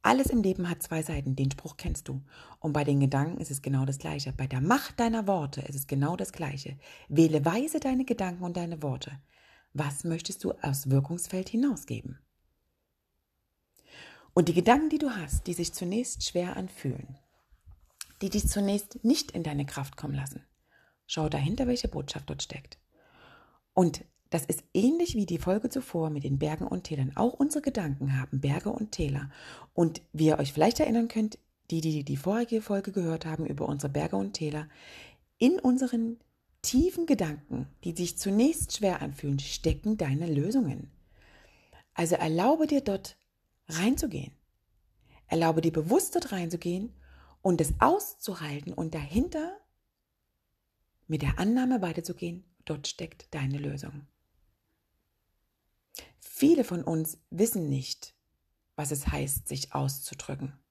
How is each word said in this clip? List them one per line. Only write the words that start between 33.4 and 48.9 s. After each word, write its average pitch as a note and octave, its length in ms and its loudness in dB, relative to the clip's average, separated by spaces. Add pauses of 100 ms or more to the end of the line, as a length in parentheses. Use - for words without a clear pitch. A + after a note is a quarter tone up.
über D3 220 -2
unsere C#3+ 240 -2
Berge D#3 240 -2
und G3 180 -2
Täler, D3+ 360 -4 (680)
in E4 220 6
unseren B3 580 2 (440)
tiefen E4+ 460 2
Gedanken, D3 600 -2 (160)
die E3+ 80 -4
sich E3+ 260 -4
zunächst A3+ 600 2
schwer F#3+ 240 0
anfühlen, C#3+ 380 -2
stecken D#3+ 580 0
deine D#3+ 340 0
Lösungen. E3+ 600 0 (1040)
Also E3+ 220 2
erlaube G#3 520 4
dir C#4+ 140 2
dort G3 360 -4 (600)
reinzugehen. F#3 540 0 (960)
Erlaube E3 340 4
dir E3 100 4
bewusst E3+ 440 2
dort F4 160 0
reinzugehen F3+ 600 -4 (480)
und F3+ 200 4
es D#3 180 2
auszuhalten F3 920 0
und D#3+ 200 -4